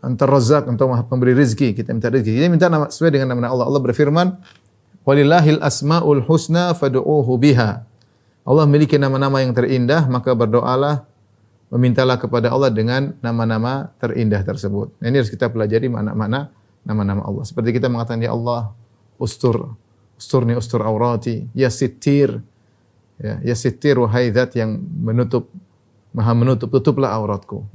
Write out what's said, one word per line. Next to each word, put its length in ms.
"Anta 240
Razzaq", 480
engkau 160
Maha 160
Pemberi 320
rizki. 400
Kita 160
minta 160
rizki. 240
Kita 160
minta 240
nama, 160
sesuai 240
dengan 240
nama 160
Allah. 160
Allah 160
berfirman, 560
"Walillahil 560
asmaul 640
husna 480
fad'uuhu 640
biha." 480
Allah 160
memiliki 320
nama-nama 480
yang 80
terindah, 560
maka 240
berdoalah, 720
memintalah 480
kepada 400
Allah 160
dengan 480
nama-nama 800
terindah 480
tersebut. 480
Nah, 160
ini 80
harus 80
kita 240
pelajari 400
makna-makna 560
nama-nama 320
Allah. 240
Seperti 320
kita 160
mengatakan, 320
"Ya 80
Allah, 400
ustur, 560
usturni, 320
ustur 320
aurati, 720
ya 160
sittir." 720
Ya, 240
"Ya 160
sittir, 400
wahai 320
zat 240
yang 280
menutup, 480
Maha 240
menutup, 320
tutuplah 480
auratku," 480